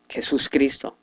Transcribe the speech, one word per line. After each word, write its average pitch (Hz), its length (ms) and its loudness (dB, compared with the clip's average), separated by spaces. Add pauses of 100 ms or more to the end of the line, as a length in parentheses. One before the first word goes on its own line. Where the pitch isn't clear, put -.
Jesús - 400 -2
Cristo, 139 540 0